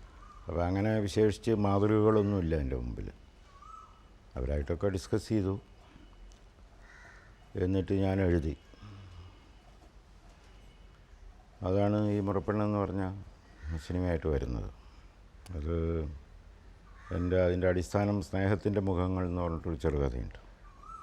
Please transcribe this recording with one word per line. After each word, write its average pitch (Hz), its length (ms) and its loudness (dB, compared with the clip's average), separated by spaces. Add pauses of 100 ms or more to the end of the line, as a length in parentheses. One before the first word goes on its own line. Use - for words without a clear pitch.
(460)
അപ്പോൾ 85 220 -2
അങ്ങനെ 98 240 0 (140)
വിശേഷിച്ച് 107 460 2 (120)
മാതൃകകളൊന്നുമില്ല 101 1000 4
എൻ്റെ 65 200 -2
മുമ്പിൽ. 58 260 -8 (1300)
അവരായിട്ടൊക്കെ 73 580 -2
ഡിസ്കസ് 101 360 -4
ചെയ്തു, 98 220 2 (2000)
എന്നിട്ട് 95 300 2 (100)
ഞാൻ 95 120 2 (100)
എഴുതി. 80 280 2 (3250)
അതാണ് 101 300 4 (160)
ഈ 104 40 2 (100)
മുറപ്പെണ്ണെന്ന് 104 540 0
പറഞ്ഞ 95 200 -2 (840)
സിനിമയായിട്ട് 87 480 0
വരുന്നത്. 57 360 -2 (840)
അത് 78 180 -2 (1400)
എൻ്റെ, 87 200 2 (100)
അതിൻ്റെ 90 260 2
അടിസ്ഥാനം 101 460 2 (100)
സ്നേഹത്തിൻ്റെ 98 600 2
മുഖങ്ങൾ 92 400 0
എന്ന് 90 160 -2
പറഞ്ഞിട്ടൊരു 82 400 -4
ചെറുകഥയുണ്ട്. 67 540 0 (640)